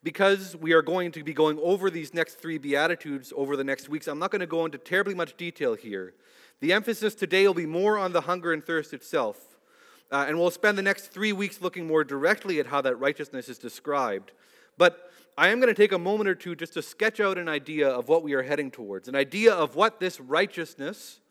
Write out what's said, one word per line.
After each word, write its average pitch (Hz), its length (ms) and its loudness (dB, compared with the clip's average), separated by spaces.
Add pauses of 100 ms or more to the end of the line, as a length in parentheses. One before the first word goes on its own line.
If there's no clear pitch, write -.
Because 190 520 0
we 160 200 0
are 160 80 8
going 170 300 -2
to 160 100 -14
be 156 100 -8
going 151 280 2
over 185 280 0
these 165 240 -6
next 165 220 -2
three 160 240 -8
Beatitudes 143 760 -2
over 139 220 -2
the 135 80 -2
next 135 240 -6
weeks, 151 180 -6
I'm 147 120 -6
not 170 120 -4
gonna 185 160 -4
go 165 200 -2
into 151 100 -8
terribly 190 380 -2
much 170 240 -6
detail 143 360 -4
here. 98 380 -10 (480)
The 160 140 2
emphasis 214 400 0
today 190 320 4
will 190 80 6
be 170 100 -2
more 185 320 2
on 190 160 -2
the 170 100 2
hunger 170 300 -2
and 156 100 -2
thirst 160 300 -4
itself. 131 680 -4 (540)
Uh, 139 160 2
and 156 100 -2
we'll 175 120 4
spend 208 260 2
the 196 60 -2
next 196 260 -2
three 208 240 -2
weeks 190 300 -6
looking 175 240 -6
more 156 180 2
directly 156 560 0
at 127 60 -2
how 139 160 -2
that 131 140 0
righteousness 135 520 -6
is 123 100 -14
described. 120 720 -4 (440)
But 175 340 2 (280)
I 165 100 6
am 226 100 4
gonna 247 140 6
take 208 200 6
a 185 60 0
moment 202 300 0
or 185 60 2
two 175 200 -10
just 160 200 -12
to 156 80 -6
sketch - 360 -2
out 196 200 2
an 175 100 -6
idea 147 400 0
of 123 180 -2
what 160 160 4
we 147 120 -4
are 131 80 0
heading 143 280 -2
towards, 101 380 -12
an 131 80 -4
idea 190 380 4
of 156 200 0
what 202 260 2
this 185 200 -4
righteousness 147 1000 -6 (100)